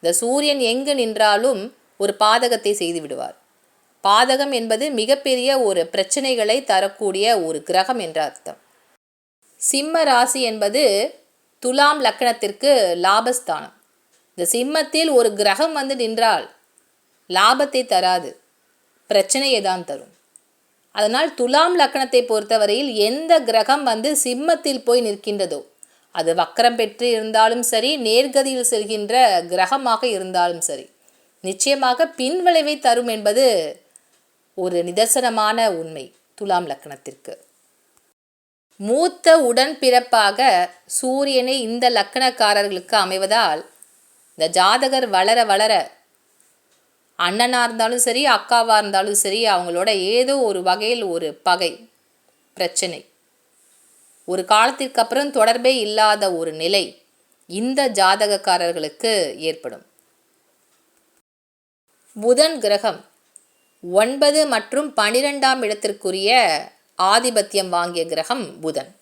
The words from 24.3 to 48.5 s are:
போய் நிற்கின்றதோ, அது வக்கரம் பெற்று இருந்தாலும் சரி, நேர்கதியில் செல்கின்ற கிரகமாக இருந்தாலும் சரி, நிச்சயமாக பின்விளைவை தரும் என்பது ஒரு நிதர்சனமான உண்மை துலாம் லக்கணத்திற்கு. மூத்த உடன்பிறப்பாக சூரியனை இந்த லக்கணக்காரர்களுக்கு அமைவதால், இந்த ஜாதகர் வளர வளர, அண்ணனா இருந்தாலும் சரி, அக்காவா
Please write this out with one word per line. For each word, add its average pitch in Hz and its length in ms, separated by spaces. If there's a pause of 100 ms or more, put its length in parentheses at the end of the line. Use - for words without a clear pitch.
போய் 240 200
நிற்கின்றதோ, 196 520 (560)
அது 165 200
வக்கரம் 226 440
பெற்று 233 300
இருந்தாலும் 220 640
சரி, 233 260
நேர்கதியில் 262 760
செல்கின்ற 214 440 (340)
கிரகமாக 220 520 (140)
இருந்தாலும் 175 540
சரி, 135 160 (580)
நிச்சயமாக 247 640 (100)
பின்விளைவை 311 600
தரும் 240 360
என்பது 214 300 (1120)
ஒரு 180 260
நிதர்சனமான 220 840 (140)
உண்மை 147 240 (320)
துலாம் 180 340
லக்கணத்திற்கு. 135 640 (1400)
மூத்த 294 480 (220)
உடன்பிறப்பாக 247 880 (600)
சூரியனை 262 600
இந்த 233 280
லக்கணக்காரர்களுக்கு 208 1120
அமைவதால், 190 580 (760)
இந்த 160 100 (100)
ஜாதகர் 254 520
வளர 202 360
வளர, 214 280 (1500)
அண்ணனா 226 440
இருந்தாலும் 233 400
சரி, 247 180 (120)
அக்காவா 226 440